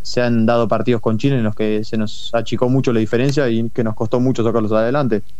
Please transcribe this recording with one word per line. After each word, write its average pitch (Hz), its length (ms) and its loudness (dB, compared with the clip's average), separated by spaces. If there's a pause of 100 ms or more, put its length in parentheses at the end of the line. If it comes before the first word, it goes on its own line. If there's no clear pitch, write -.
se - 180 0
han 117 240 2
dado 117 220 2
partidos 110 340 0
con 113 160 0
Chile 139 200 0
en 117 60 0
los 104 120 -2
que 107 280 0
se 113 140 -4
nos - 360 -4
achicó 117 360 0
mucho 131 240 2
la 113 60 2
diferencia 127 500 0
y 113 220 0
que 123 120 -2
nos 110 120 -2
costó 117 240 -2
mucho 123 240 0
sacarlos 110 300 0
adelante. 113 500 0 (160)